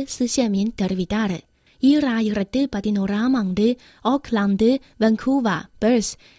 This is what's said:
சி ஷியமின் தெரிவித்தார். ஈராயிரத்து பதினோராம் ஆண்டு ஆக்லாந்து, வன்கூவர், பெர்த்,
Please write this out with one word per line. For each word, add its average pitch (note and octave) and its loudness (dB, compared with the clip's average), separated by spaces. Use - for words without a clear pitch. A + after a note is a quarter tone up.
சி - -4
ஷியமின் A3 -2
தெரிவித்தார். F#3+ -2
ஈராயிரத்து A#3+ 2
பதினோராம் G#3 -2
ஆண்டு G3+ 0
ஆக்லாந்து, A3 0
வன்கூவர், A3 0
பெர்த், A3 0